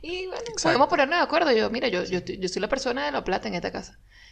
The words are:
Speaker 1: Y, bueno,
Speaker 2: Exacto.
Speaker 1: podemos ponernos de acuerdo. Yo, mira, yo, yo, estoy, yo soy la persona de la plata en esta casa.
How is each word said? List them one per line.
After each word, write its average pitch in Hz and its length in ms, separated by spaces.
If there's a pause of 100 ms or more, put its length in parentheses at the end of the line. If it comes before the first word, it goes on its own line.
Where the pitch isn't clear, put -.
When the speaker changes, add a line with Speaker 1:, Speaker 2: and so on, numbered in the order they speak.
Speaker 1:
Y, 359 240
bueno, - 160
Speaker 2:
Exacto. 453 200
Speaker 1:
podemos 294 260
ponernos 294 300
de 330 60
acuerdo. 311 280
Yo, 214 180
mira, 247 180
yo, 180 160
yo, 185 140
estoy, 175 200
yo 185 100
soy 180 120
la - 80
persona 254 380
de 285 60
la 262 120
plata 196 240
en 202 60
esta 180 180
casa. - 260 (340)